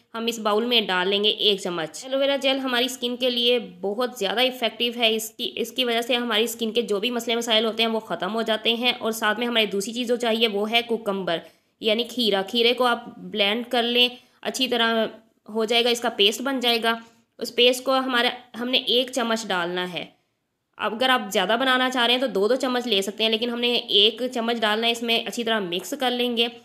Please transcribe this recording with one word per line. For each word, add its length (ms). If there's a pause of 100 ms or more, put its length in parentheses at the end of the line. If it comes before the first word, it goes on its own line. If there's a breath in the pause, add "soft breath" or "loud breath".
(140)
हम 160
इस 120
बाउल 240
में 220
डाल 220
लेंगे 200
एक 320
चम्मच। 440
एलोवेरा 320
जेल 220
हमारी 300
स्किन 280
के 120
लिए 300 (220)
बहुत 360
ज़्यादा 260
इफेक्टिव 540
है। 160
इसकी, 320
इसकी 400
वजह 180
से 120
हमारी 320
स्किन 240
के 120
जो 160
भी 120
मसले 240
मसाइल 300
होते 180
हैं 60
वो 120
ख़त्म 280
हो 160
जाते 300
हैं। 240
और 140
साथ 220
में 120
हमारी 200
दूसरी 260
चीज़ 140
जो 100
चाहिए 320
वो 180
है 160
कुकम्बर 580 (400 loud breath)
यानी 220
खीरा। 400
खीरे 300
को 100
आप 200 (180)
ब्लेंड 440
कर 180
लें, 340 (260 loud breath)
अच्छी 240
तरह 420 (380)
हो 180
जाएगा, 240
इसका 220
पेस्ट 300
बन 180
जाएगा। 360 (440 loud breath)
उस 120
पेस्ट 320
को 100
हमारे, 380 (240)
हमने 240
एक 300
चम्मच 380
डालना 380
है। 160 (760)
अगर 320
आप 220
ज़्यादा 260
बनाना 320
चाह 160
रहे 100
हैं 60
तो 80
दो 180
दो 100
चम्मच 300
ले 140
सकते 220
हैं, 80
लेकिन 180
हमने 260
एक 500
चम्मच 340
डालना 280
है 40
इसमें। 340
अच्छी 180
तरह 160
मिक्स 360
कर 160
लेंगे। 380 (140)